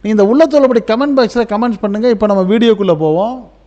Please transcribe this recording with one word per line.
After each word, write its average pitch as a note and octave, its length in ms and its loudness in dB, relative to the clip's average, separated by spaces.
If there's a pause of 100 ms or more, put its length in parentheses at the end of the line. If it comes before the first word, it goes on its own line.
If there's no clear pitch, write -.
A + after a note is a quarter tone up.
நீ G3+ 80 -4
இந்த G#3+ 140 2
உள்ளத்தொல்லபடி C4+ 540 2 (100)
கமெண்ட் C4 300 0
பாக்ஸ்ல A#3+ 260 0
கமெண்ட்ஸ் A3 380 -4
பண்ணுங்க. G#3+ 280 -2
இப்ப G#3+ 180 0
நம்ம G3 160 0
வீடியோக்குள்ள G3+ 540 2
போவோம். F#3+ 520 -4 (180)